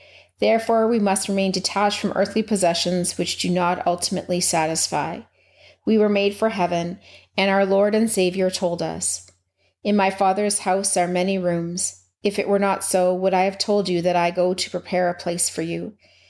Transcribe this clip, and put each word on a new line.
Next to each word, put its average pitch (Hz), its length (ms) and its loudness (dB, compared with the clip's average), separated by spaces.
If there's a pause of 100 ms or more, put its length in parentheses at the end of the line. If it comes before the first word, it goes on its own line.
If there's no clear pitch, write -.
(380)
Therefore, 220 480 2
we 233 140 2
must 196 280 0
remain 196 220 0
detached 196 480 -2
from - 160 -4
earthly 202 280 0
possessions 180 760 0
which 175 220 -4
do 175 100 -2
not 180 360 0
ultimately 175 540 -2
satisfy. 160 800 -2 (680)
We 220 100 4
were 214 120 4
made 202 280 2
for 220 140 0
heaven, 180 480 -2 (400)
and 196 100 2
our 196 160 4
Lord 196 300 2
and 220 160 2
Savior 185 400 2
told 175 320 -2
us, 165 480 -6 (540)
"In 208 100 2
my 196 160 4
Father's 196 500 0
house 196 360 0
are 180 100 2
many 180 320 0
rooms. 175 640 -4 (220)
If 202 160 -2
it - 80 -2
were 202 100 2
not 196 240 0
so, 185 320 2
would 185 180 0
I 185 120 4
have 196 120 -2
told 208 320 0
you 175 140 0
that 175 140 2
I 175 160 2
go 180 200 2
to - 180 -4
prepare 180 380 -2
a 175 60 -2
place 175 340 -4
for - 140 -6
you? 170 320 -6 (360)